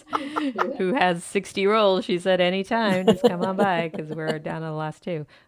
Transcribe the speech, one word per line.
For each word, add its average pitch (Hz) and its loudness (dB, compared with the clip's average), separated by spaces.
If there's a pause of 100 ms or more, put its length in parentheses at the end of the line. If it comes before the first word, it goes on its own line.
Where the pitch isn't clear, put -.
(760)
who 185 0
has 175 2
sixty 196 -2
rolls. 202 4
She 185 0
said, 185 2
"Anytime, 190 2
just 196 4
come 180 2
on 190 -2
by," 175 2
'cause 160 -8
we're 156 -4
down 160 -8
to 160 -6
the 156 -6
last 156 -8
two. 156 -6 (220)